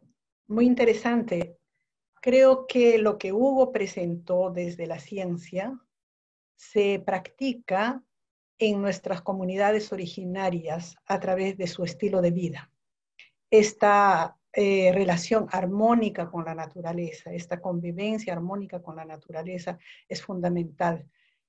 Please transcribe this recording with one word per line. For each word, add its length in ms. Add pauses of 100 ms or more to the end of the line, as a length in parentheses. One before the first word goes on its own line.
(460)
muy 200
interesante. 920 (600)
Creo 480
que 300
lo 200
que 140
Hugo 400
presentó 800
desde 360
la 140
ciencia 760 (800)
se 480
practica 960 (580)
en 200
nuestras 420
comunidades 680
originarias 1040 (120)
a 120
través 400
de 80
su 160
estilo 400
de 80
vida. 400 (800)
Esta, 880 (160)
eh, 380
relación 580
armónica 800
con 140
la 100
naturaleza, 800
esta 280
convivencia 720
armónica 480
con 160
la 80
naturaleza 720 (300)
es 140
fundamental. 840 (400)